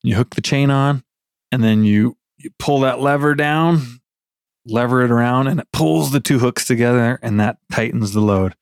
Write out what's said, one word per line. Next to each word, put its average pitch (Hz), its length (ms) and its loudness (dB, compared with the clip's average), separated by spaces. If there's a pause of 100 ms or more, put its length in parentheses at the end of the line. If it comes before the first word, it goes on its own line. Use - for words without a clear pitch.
You 117 140 0
hook 120 200 -2
the - 40 -4
chain 139 300 0
on, 139 340 0 (480)
and 127 100 0
then 107 220 2
you, 107 320 2 (220)
you - 200 -18
pull 143 220 0
that 127 200 0
lever 143 340 2
down, 147 680 0 (640)
lever 120 400 0
it 120 60 0
around, 123 380 2
and 165 120 -2
it - 120 -16
pulls 156 400 0
the 143 80 0
two 139 180 0
hooks 123 260 -2
together, 120 580 0
and 110 180 -2
that 107 180 -2 (120)
tightens 113 420 -4
the 107 80 0
load. 95 420 0